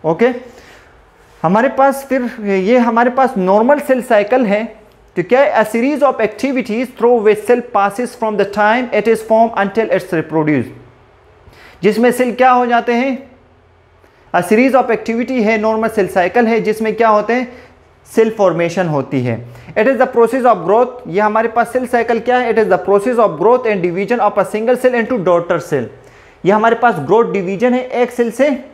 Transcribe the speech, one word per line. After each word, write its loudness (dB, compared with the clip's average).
ओके, 0
हमारे 2
पास 0
फिर -4
ये 2
हमारे 2
पास 0
नॉर्मल 2
सेल -2
साइकिल 0
है। -2
तो -2
क्या 2
है? 2
A -4
series -2
of 0
activities -2
through 0
which 4
cell 2
passes -2
from -2
the 2
time 0
it 0
is 2
formed 2
until -2
it's -2
reproduced, 0
जिसमें 2
सेल -2
क्या 4
हो 2
जाते 0
हैं? -4
A 0
series 2
of -4
activity -4
है, 0
नॉर्मल 0
सेल -2
साइकिल 0
है, 0
जिसमें -2
क्या 2
होते 2
हैं? -4
सेल 2
फॉर्मेशन 0
होती -2
है। -4
It 2
is 2
the 2
process 2
of 2
growth, 2
ये -2
हमारे 0
पास -2
सेल -2
साइकिल 0
क्या 0
है? -2
It 2
is 0
the 2
process 0
of 2
growth 2
and 0
division -2
of 2
a 0
single -2
cell 0
into -2
daughter 0
cell। -4
ये 4
हमारे 2
पास 2
growth 0
division -2
है, -4
एक -2
cell -2
से -2